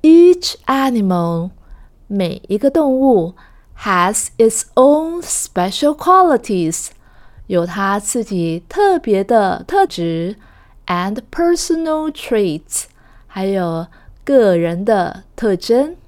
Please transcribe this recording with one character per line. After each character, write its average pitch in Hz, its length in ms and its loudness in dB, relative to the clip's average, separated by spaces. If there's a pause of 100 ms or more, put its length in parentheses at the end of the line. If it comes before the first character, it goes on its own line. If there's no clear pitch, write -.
Each 349 520 6 (120)
animal， 185 840 0 (560)
每 196 400 -4
一 196 100 -2
个 269 140 2
动 277 260 0
物。 220 380 2 (500)
has 190 540 0
its 226 260 2 (140)
own 311 420 2
special 294 760 -4
qualities， 247 920 0 (600)
有 175 180 0
它 196 340 -4
自 220 240 -6
己 170 420 -4
特 392 320 0
别 196 240 0
的 202 420 0
特 392 220 0
质， 170 500 -6 (500)
and 185 320 -4 (120)
personal 320 800 -2
traits， 196 760 -4 (420)
还 190 180 -8
有 175 420 -4 (380)
个 226 320 4
人 170 300 -2
的 196 380 -2 (120)
特 214 180 -2
征。 262 420 -2 (120)